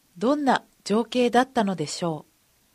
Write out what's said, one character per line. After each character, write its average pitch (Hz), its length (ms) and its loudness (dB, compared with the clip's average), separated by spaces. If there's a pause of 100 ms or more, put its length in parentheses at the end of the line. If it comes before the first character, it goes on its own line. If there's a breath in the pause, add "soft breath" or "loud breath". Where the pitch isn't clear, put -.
(160)
ど 233 200 0
ん 294 80 -2
な 240 200 2 (200)
情 220 200 0
景 240 260 0
だ 240 120 4
っ 262 80 -4
た 226 140 0
の 196 120 -2
で 156 100 -4
し - 180 -8
ょ 156 220 -4 (480)